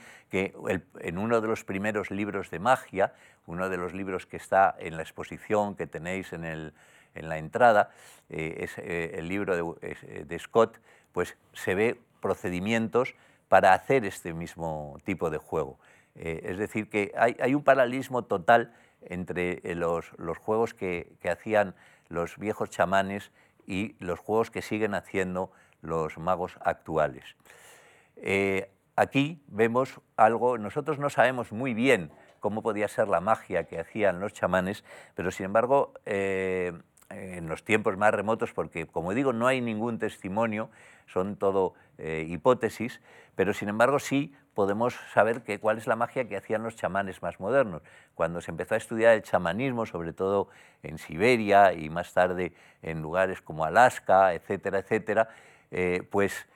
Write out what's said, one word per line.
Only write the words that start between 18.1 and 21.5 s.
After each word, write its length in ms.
total 500
entre, 640
eh, 120
los, 420
los 200
juegos 360
que, 480
que 80
hacían 460